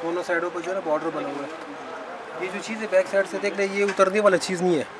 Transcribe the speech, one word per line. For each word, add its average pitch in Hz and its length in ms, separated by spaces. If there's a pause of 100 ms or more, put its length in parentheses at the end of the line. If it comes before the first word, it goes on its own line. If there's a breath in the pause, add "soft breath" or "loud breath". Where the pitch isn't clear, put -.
दोनों 170 200
साइडों 175 260
पर 175 120
जो 170 100
है 190 40
ना, 196 60
बॉर्डर 156 300
बना 143 180
हुआ 143 140
है। - 60 (920)
ये 185 80
जो 196 100
चीज़ 220 200
है, 220 100
बैक 185 180
साइड 196 200
से 196 120
देख 196 180
ले, 196 120
ये 202 160
उतरने 196 360
वाला 196 180
चीज़ 180 240
नहीं 180 140
है 123 100 (120)